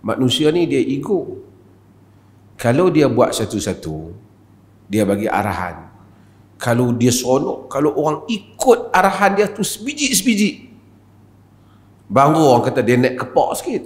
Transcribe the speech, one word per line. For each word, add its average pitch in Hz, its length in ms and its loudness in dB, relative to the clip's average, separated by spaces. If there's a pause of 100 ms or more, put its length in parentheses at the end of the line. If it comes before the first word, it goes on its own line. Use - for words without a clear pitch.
Manusia 135 480 0
ni 165 160 0
dia 139 80 0
ego. 139 640 -4 (1120)
Kalau 151 400 2
dia 147 160 4
buat 117 240 2
satu-satu, 87 800 -6 (720)
dia 101 240 0
bagi 101 160 0
arahan. 90 640 -4 (720)
Kalau 120 320 0
dia 120 160 2
seronok, 127 640 0
kalau 143 260 0
orang 151 320 -4
ikut - 640 0
arahan 190 400 2
dia 202 160 0
tu 202 160 -6
sebiji-sebiji, 220 1040 -2 (1400)
baru 143 480 4
orang 117 160 4
kata 113 160 -2
dia 117 140 2
naik 127 160 2 (100)
kepak - 320 0
sikit. 226 280 -6